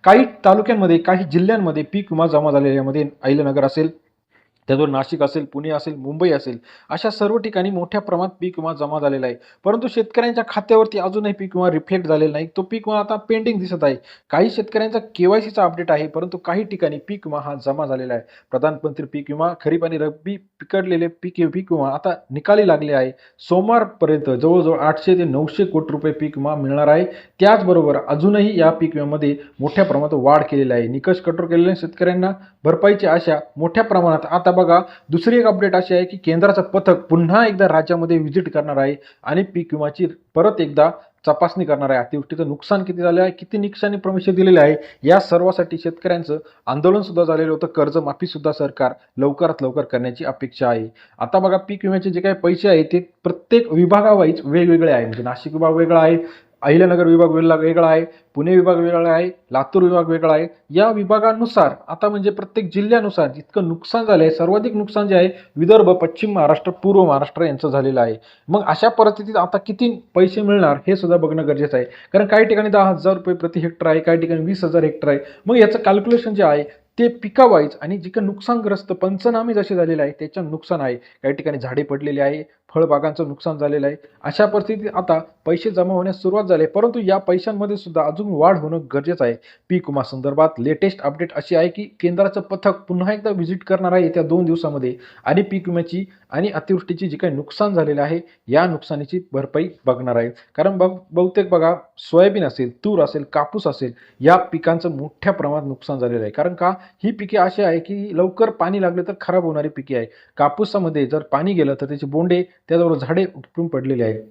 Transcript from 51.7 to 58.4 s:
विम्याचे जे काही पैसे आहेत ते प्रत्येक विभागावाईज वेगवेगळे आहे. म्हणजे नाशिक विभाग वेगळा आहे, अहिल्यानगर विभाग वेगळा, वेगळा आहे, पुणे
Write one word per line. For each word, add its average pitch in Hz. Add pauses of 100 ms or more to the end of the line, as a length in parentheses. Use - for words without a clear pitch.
विम्याचे 190
जे 175
काही 196
पैसे 180
आहेत 160
ते 175 (240)
प्रत्येक 233
विभागावाईज 175
वेगवेगळे 165
आहे. 120
म्हणजे 113
नाशिक 123
विभाग 160
वेगळा 165
आहे, 165 (140)
अहिल्यानगर 175
विभाग 165
वेगळा, 165
वेगळा 165
आहे, 160 (300)
पुणे 165